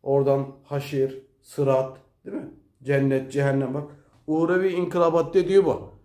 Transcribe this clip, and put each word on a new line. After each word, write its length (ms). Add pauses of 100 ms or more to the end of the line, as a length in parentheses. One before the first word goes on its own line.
oradan 440 (180)
haşir, 580 (200)
sırat, 540 (280)
değil 120
mi? 140 (320)
Cennet, 500
cehennem 420
bak. 100 (420)
Uhrevi 420
inkılabat 680
dediği 300
bu. 300 (100)